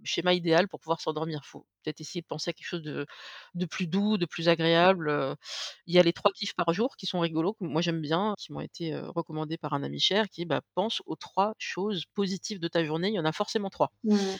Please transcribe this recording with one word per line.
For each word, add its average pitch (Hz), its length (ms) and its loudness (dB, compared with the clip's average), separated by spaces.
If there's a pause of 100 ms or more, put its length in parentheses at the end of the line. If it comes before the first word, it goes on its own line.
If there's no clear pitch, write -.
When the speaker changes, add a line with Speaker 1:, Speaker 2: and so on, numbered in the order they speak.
Speaker 1:
schéma 180 300 2
idéal 175 340 4
pour - 120 -10
pouvoir 165 200 -2
s'endormir. 156 440 -2
Il - 40 -18
faut - 180 -16 (160)
peut-être - 180 -6
essayer 160 220 -8
de - 40 -14
penser 156 240 -6
à - 20 -2
quelque - 140 -10
chose 170 160 -6
de, 143 240 -6 (480)
de 175 120 -2
plus 180 200 -4
doux, 202 320 2
de 170 80 0
plus 165 220 0
agréable, 165 640 6
heu. 143 240 0 (520)
Il 170 80 -6
y 180 40 10
a 175 40 10
les 170 100 6
trois - 200 4
kiffs - 220 -10
par 170 180 0
jour 214 240 0
qui - 100 -10
sont 180 140 -2
rigolos, 165 340 0
que - 100 -10
moi 156 180 0
j'aime 165 180 0
bien, 170 380 0
qui - 140 -14
m'ont 147 80 -8
été, 160 340 -6
heu, 139 140 -6
recommandés 156 500 -4
par 147 140 -4
un 143 100 0
ami 139 180 -6
cher 202 280 2
qui, - 160 -8
bah, « 151 160 0 (140)
Pense 208 320 -2
aux 160 100 -6
trois 208 420 -2
choses 190 460 -4 (100)
positives 196 460 -4
de 165 80 -4
ta 165 160 2
journée, 165 240 0
il 220 60 -2
y 196 60 0
en 156 40 -2
a 156 80 2
forcément 202 380 -2
trois » - 200 0 (140)
Speaker 2:
Mmh. 208 120 6 (240)